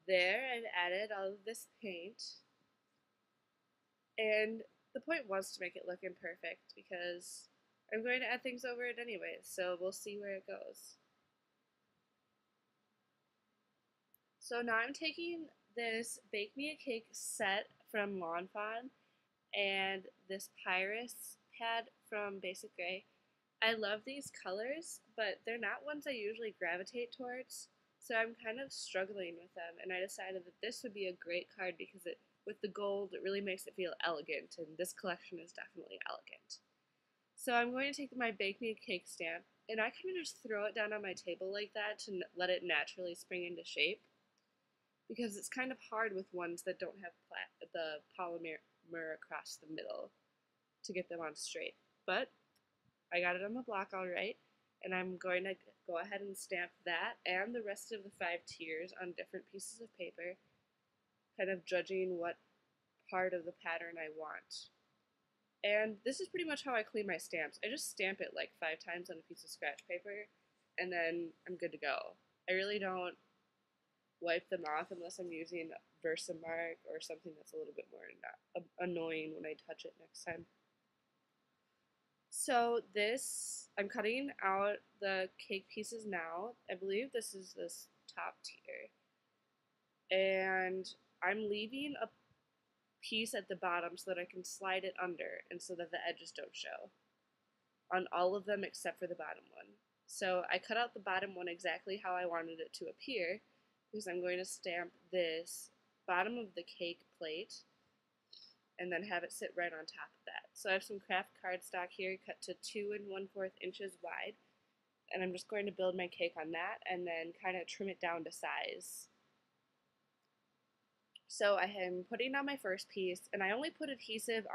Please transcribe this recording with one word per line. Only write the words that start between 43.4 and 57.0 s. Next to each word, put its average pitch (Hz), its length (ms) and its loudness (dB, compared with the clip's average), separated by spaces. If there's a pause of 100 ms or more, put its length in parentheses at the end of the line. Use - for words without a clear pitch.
into 175 240 -6
shape, 151 320 4 (1080)
because 220 280 -2
it's - 140 -6
kind 262 200 0
of 262 80 -4 (120)
hard 220 240 2
with 190 180 -4
ones 175 300 -2
that 180 160 -2
don't 190 260 -6
have 175 80 -10 (160)
pla-, - 460 -8
the 156 260 -2 (160)
polymer 165 960 -4
across - 480 -8
the 156 80 -18
middle - 420 -6 (720)
to - 100 -8
get 180 160 -2
them 170 100 -4
on 151 160 -4
straight. - 380 -4 (320)
But 196 260 2 (800)
I 175 80 4
got 180 160 6
it 185 80 0
on 208 80 -2
the 254 100 -2
block 208 300 -2
all 185 160 -2
right, 190 300 0 (440)
and 185 120 0
I'm 185 240 0
going 180 260 2
to 196 100 0 (320)
go 170 120 0
ahead 196 220 -2
and 202 160 -6
stamp 175 340 -2 (160)
that 175 300 2 (100)